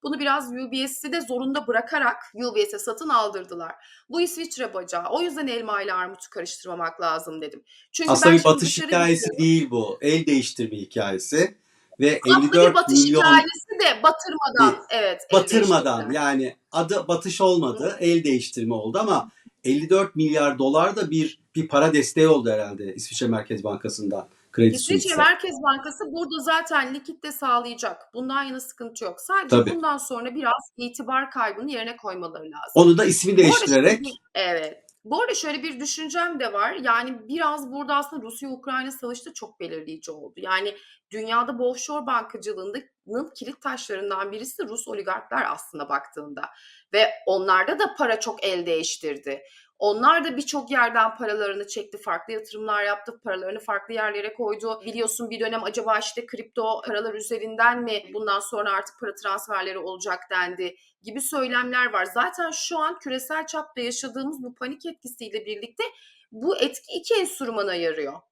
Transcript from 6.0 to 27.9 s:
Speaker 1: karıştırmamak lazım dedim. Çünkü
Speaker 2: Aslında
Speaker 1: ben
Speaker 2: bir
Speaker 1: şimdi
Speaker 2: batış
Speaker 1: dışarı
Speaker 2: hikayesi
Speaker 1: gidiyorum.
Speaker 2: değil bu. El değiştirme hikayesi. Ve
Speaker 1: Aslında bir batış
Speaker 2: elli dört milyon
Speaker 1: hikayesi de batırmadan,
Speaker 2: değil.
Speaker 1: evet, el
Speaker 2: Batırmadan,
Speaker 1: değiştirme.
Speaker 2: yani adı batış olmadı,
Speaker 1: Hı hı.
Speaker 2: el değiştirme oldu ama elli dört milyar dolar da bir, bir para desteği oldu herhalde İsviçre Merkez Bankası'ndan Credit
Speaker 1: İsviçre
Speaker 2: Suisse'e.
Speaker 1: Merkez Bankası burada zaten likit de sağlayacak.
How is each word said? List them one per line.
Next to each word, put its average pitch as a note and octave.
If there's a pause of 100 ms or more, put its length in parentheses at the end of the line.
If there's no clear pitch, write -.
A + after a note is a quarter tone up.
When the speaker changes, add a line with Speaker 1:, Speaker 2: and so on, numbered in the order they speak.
Speaker 1:
karıştırmamak E3+
lazım D#3+
dedim. D3+ (280)
Çünkü D#4+
Speaker 2:
Aslında -
Speaker 1:
ben E3+
Speaker 2:
bir E3
Speaker 1:
şimdi D#3
Speaker 2:
batış D3
Speaker 1:
dışarı D4
Speaker 2:
hikayesi E3
Speaker 1:
gidiyorum. D#3+
Speaker 2:
değil D#3+
bu. A2+
El D#3
değiştirme A#2+
hikayesi. G2+ (420)
Ve D3 (100)
Speaker 1:
Aslında D3
bir -
batış C#4
Speaker 2:
elli C#4+
dört D#4
milyon -
Speaker 1:
hikayesi D#4+ (120)
de B3+
batırmadan, D4
Speaker 2:
değil. A3
Speaker 1:
evet, F#3
el F#3+
Speaker 2:
Batırmadan, F3
Speaker 1:
değiştirme. C3
Speaker 2:
yani C3 (160)
adı E3+
batış F3
olmadı, D#3+
Speaker 1:
Hı E3
hı. -
Speaker 2:
el E3+
değiştirme B2
oldu A2
ama F#3 (320)
elli D3
dört F#3+
milyar D3+
dolar D#3
da F#3
bir, D#3 (160)
bir D#3+
para D3+
desteği D3
oldu C3
herhalde G2+
İsviçre A2+
Merkez G#2+
Bankası'ndan G#2 (280)
Credit A2+
Speaker 1:
İsviçre F#4+
Speaker 2:
Suisse'e. F#4
Speaker 1:
Merkez E4+
Bankası C#4
burada D#4+
zaten D4+
likit C#4+
de -
sağlayacak. A#3+